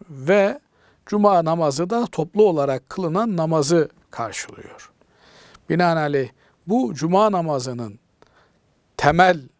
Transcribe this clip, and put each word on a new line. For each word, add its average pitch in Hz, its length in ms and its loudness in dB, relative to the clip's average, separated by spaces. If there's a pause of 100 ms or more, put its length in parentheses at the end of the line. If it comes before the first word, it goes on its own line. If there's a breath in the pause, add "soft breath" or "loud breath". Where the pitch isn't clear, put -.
ve 196 500 0 (460 soft breath)
cuma 202 400 2
namazı 160 440 -2
da 233 180 -2
toplu 202 400 0
olarak 139 420 -2
kılınan 190 480 -4
namazı 160 520 0 (220)
karşılıyor. - 800 -14 (800 soft breath)
Binaenaleyh 156 600 0 (380 soft breath)
bu 226 260 -2
cuma 180 380 0
namazının 127 680 -6 (1000 soft breath)
temel 170 440 4 (180)